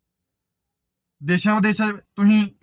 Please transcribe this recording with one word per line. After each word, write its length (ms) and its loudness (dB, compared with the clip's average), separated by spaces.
ਦੇਸ਼ਾਂ 340 -2
ਵਿਦੇਸ਼ਾਂ, 380 0
ਤੁਸੀਂ 540 0